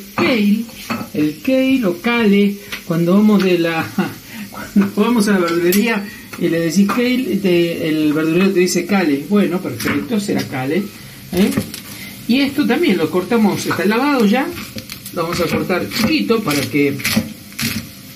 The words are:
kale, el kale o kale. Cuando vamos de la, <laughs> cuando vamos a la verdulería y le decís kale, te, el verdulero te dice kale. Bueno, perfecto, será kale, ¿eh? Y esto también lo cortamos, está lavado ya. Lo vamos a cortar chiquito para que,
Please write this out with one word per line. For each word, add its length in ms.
kale, 500
el 280
kale 440
o 160
kale. 560
Cuando 280
vamos 300
de 160
la, 260
<laughs> 260
cuando 220
vamos 320
a 60
la 60
verdulería 640
y 120
le 100
decís 280
kale, 500
te, 500
el 260
verdulero 380
te 100
dice 240
kale. 440
Bueno, 320
perfecto, 580
será 280
kale, 360
¿eh? 200
Y 140
esto 240
también 320
lo 140
cortamos, 560
está 180
lavado 400
ya. 220
Lo 100
vamos 160
a 60
cortar 440
chiquito 540
para 160
que, 380